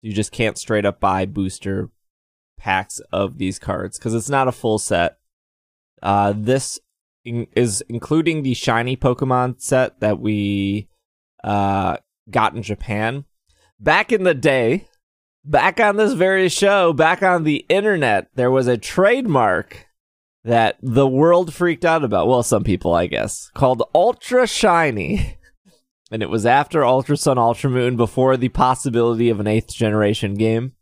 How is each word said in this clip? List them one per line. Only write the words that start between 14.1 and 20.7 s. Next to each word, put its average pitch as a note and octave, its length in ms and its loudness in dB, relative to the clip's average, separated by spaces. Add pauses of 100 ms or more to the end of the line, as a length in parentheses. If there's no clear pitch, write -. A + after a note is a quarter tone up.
in G3 120 0
the F3 100 2
day, C3 540 0 (560)
back D3 360 0
on G#3 160 2
this G#3+ 180 2
very F#3+ 340 2
show, G3 460 2
back D#3+ 280 2
on F3+ 220 2
the D3+ 240 0
internet, D#3+ 680 0
there B2 160 2
was C3 160 2
a B2 120 2
trademark F3+ 1080 0 (560)
that A2+ 400 2